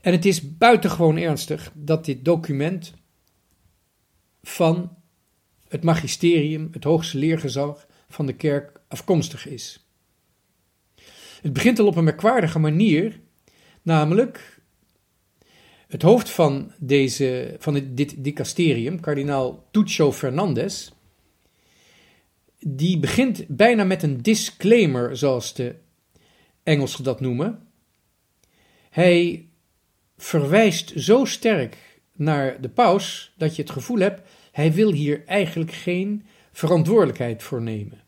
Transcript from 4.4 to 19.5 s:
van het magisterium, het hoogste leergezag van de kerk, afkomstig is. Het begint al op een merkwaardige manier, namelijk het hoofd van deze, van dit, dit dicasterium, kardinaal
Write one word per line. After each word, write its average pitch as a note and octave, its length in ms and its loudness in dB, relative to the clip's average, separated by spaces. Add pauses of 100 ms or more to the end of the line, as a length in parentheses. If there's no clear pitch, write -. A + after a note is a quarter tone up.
van F3 540 -2 (720)
het - 140 -8
magisterium, D#3+ 920 0
het - 120 -14
hoogste E3 340 0
leergezag C#3+ 680 -2 (220)
van - 180 -6
de C3 60 -4
kerk, C#3+ 560 -4
afkomstig - 580 -2
is. - 400 -16 (1500)
Het D3 120 -6
begint A3 260 2
al G#3+ 80 4
op F#3 100 2
een E3 80 2
merkwaardige E3+ 540 2
manier, E3+ 600 2 (640)
namelijk E3 760 0 (1300)
het - 140 -8
hoofd G#3+ 280 4
van C#3 480 0
deze, B2+ 800 0
van D3+ 160 -4
dit, C3+ 220 -4
dit C#3+ 280 -4
dicasterium, D3 760 -2
kardinaal C#3 680 -4